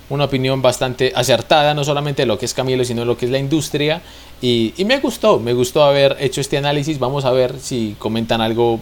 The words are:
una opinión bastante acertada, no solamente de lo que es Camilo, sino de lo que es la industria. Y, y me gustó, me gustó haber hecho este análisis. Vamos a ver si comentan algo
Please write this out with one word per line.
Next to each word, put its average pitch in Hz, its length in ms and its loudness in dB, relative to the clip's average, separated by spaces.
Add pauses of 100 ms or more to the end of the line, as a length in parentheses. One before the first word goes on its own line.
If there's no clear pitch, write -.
una 143 160 0
opinión 135 380 0
bastante 127 540 0
acertada, 147 580 2
no 147 80 -2
solamente 143 400 -2
de 127 40 2
lo 107 120 0
que 123 80 -6
es - 80 -6
Camilo, 127 300 0
sino 117 160 -4
de 120 60 -2
lo 120 100 0
que - 80 -6
es 120 80 0
la 135 60 0
industria. 147 640 -2 (380)
Y, 117 360 2
y 185 80 -2
me 254 160 2
gustó, 214 400 2
me 117 120 -2
gustó 123 300 2
haber 139 380 4
hecho 143 200 -2
este 143 180 -2
análisis. 147 420 -2
Vamos 135 240 -2
a 127 80 2
ver 127 280 0
si 110 380 -4
comentan 113 420 -2
algo 113 420 0